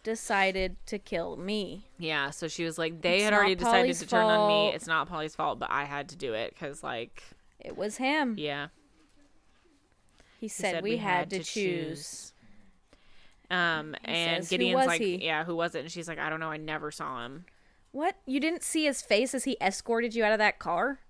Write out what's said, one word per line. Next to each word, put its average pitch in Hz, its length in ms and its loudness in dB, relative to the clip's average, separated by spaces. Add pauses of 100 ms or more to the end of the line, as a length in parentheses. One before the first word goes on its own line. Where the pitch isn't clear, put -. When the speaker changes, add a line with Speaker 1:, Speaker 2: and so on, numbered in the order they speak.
Speaker 1:
decided 190 760 0 (100)
to 208 120 -6
kill 170 380 -4
me. 202 640 -6
Speaker 2:
Yeah, 151 320 -2
so 160 180 -8
she 165 160 -4
was 165 140 -4
like, 165 240 -4
"They 175 140 4
Speaker 1:
It's 202 80 4
Speaker 2:
had 214 80 4
Speaker 1:
not 208 80 6
Speaker 2:
already 196 140 6
decided 233 280 6
Speaker 1:
Polly's 262 180 2
Speaker 2:
to - 60 -8
turn 220 180 6
on 214 240 6
me. 208 60 6
Speaker 1:
fault. 208 220 4
Speaker 2:
It's - 100 -10
not 160 240 2
Polly's 156 260 -6
fault, 151 220 -2
but - 120 -4
I 143 140 0
had 143 240 -8
to 143 80 -16
do 131 160 -4
it 110 260 -4
'cause, 147 240 -10
like," 123 400 -8 (380)
Speaker 1:
It - 160 -12
was 208 220 -6
him. 262 400 0
Speaker 2:
Yeah. 147 300 -4 (1700)
Speaker 1:
He 226 60 -8
Speaker 2:
He - 20 -8
Speaker 1:
said 190 280 -2
Speaker 2:
said 165 80 -2
Speaker 1:
we 208 80 0
Speaker 2:
we 240 40 2
Speaker 1:
had 202 220 0
Speaker 2:
had 175 120 -2
Speaker 1:
to 190 80 -4
Speaker 2:
to 165 60 -6
Speaker 1:
choose. - 80 -8 (480)
Speaker 2:
choose. - 320 -12 (1160)
Um, 160 440 2 (100)
Speaker 1:
He - 80 -8
Speaker 2:
and 170 320 0
Speaker 1:
says, 170 60 -8
"Who 185 60 4
Speaker 2:
Gideon's 185 220 4
Speaker 1:
was 262 80 6
Speaker 2:
like, - 140 2
Speaker 1:
he?" 185 240 0
Speaker 2:
"Yeah, 160 200 0
who 170 100 -4
was 165 200 0
it?" 160 60 -4
And 160 120 -10
she's 170 160 -8
like, 160 100 -8
"I 156 120 -2
don't 160 100 -4
know. 160 100 -4
I 151 60 -6
never 156 340 -6
saw 131 340 -8
him." 139 200 -12 (480)
Speaker 1:
What? 320 240 -2 (100)
You 262 140 -2
didn't 330 220 0
see 311 240 0
his 277 160 0
face 240 320 2
as 254 100 -2
he 269 160 -2
escorted 226 540 0
you 226 100 2
out 208 80 4
of 220 60 2
that 208 200 4
car? 208 520 0